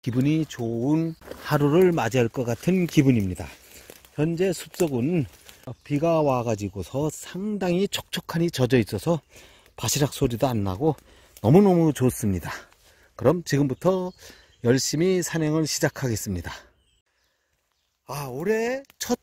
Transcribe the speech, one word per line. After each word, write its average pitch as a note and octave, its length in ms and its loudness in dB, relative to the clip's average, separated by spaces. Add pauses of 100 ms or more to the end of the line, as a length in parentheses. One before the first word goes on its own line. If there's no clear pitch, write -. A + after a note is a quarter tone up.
기분이 C#3+ 420 0
좋은 C#3 680 -2 (300)
하루를 D3+ 460 4
맞이할 B2 380 0
것 B2+ 160 -4
같은 F3 420 0
기분입니다. G#2+ 640 2 (640)
현재 E3+ 400 -2
숲속은 D3+ 720 -2 (580)
비가 D#3+ 380 0
와가지고서 A#2+ 880 -2
상당히 F#3+ 800 -4
촉촉하니 - 640 -4
젖어 B2+ 260 2
있어서 A#2+ 460 0 (540)
바시락 C3+ 360 -2
소리도 B2 340 -2
안 A#2 160 0
나고 G2 320 0 (460)
너무너무 E3 540 6
좋습니다. G#2 580 0 (640)
그럼 D#3+ 280 2
지금부터 F3 680 0 (500)
열심히 D#3 600 2
산행을 D#3+ 440 -2
시작하겠습니다. A2 840 -4 (1500)
아, C#3+ 200 -10
올해 A3 560 -4 (160)
첫 - 240 -2